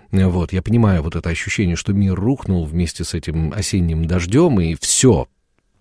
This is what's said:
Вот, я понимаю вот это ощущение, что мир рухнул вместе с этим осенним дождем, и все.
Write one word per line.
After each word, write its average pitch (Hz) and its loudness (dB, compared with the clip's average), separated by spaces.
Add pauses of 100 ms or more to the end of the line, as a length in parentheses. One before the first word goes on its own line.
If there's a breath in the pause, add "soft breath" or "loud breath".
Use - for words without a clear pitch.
(100)
Вот, 90 2
я 92 0
понимаю 104 2
вот 82 -6
это 85 -4
ощущение, 87 -2
что - -4
мир 98 2
рухнул 98 -2
вместе 82 -4
с - -10
этим 80 -4
осенним 85 0
дождем, 95 2
и 82 0
все. 92 2 (520)